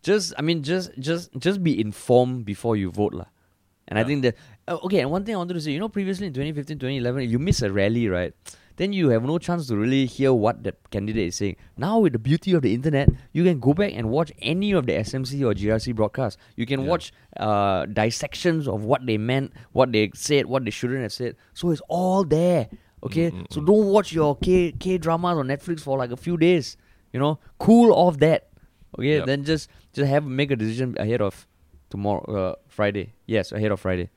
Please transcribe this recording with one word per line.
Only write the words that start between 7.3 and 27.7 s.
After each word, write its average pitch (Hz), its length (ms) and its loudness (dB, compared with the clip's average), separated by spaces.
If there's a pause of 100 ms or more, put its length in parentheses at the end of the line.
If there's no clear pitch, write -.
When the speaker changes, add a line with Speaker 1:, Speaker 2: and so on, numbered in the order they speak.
Speaker 1:
you 120 80 2
miss 170 240 0
a 101 80 0
rally, 107 360 2
right, 90 260 -2 (440)
then 196 160 -2
you 175 160 4
have 113 140 2
no 151 160 -2
chance 170 280 -4
to 117 80 -2
really 127 300 2
hear 131 260 0
what 110 320 0
that 101 140 -6 (140)
candidate 104 360 -2
is 87 80 -6
saying. 101 200 -4 (200)
Now, 196 240 0
with 170 140 4
the 117 60 0
beauty 151 340 2
of 165 80 4
the 110 120 2
internet, 139 360 2 (240)
you 165 100 2
can 175 160 4
go 127 140 4
back 202 200 2
and 110 160 -4
watch 151 220 0 (100)
any 185 320 -2
of 151 120 2
the 92 100 0
S 107 200 -2
M 131 100 -4
C 139 180 -4
or 113 120 2
G 101 160 -2
R 110 80 2
C 123 120 -6
broadcasts. 110 460 -2 (180)
You 120 120 -4
can 135 140 -2
Speaker 2:
Yeah. 135 60 -4
Speaker 1:
watch, 165 240 -2 (260)
uh, 101 500 0
dissections 135 800 -2
of 104 160 -4
what 127 240 -2
they 110 100 0
meant, 127 360 -2 (200)
what 127 180 4
they 107 220 2
said, 143 320 0
what 127 200 -4
they 104 60 -4
shouldn't 127 300 -4
have 107 120 -6
said. 120 220 -8 (200)
So 175 160 -2
it's 151 180 -4
all 185 340 0
there, 160 460 2 (340)
okay? 160 280 -2
Speaker 2:
Mm, 90 100 -12
mm, - 100 -12
Speaker 1:
So 151 80 -6
Speaker 2:
mm. 151 60 -4
Speaker 1:
don't 208 220 6
watch 196 260 2
your 151 240 2
K, 180 340 2
K-dramas 175 680 -2
on 131 100 -2
Netflix 151 340 -4
for, 135 160 -4
like, 123 140 -4
a 120 60 -8
few 175 200 -4
days, 165 400 2 (340)
you 123 80 -6
know? 151 200 0 (180)
Cool 226 340 8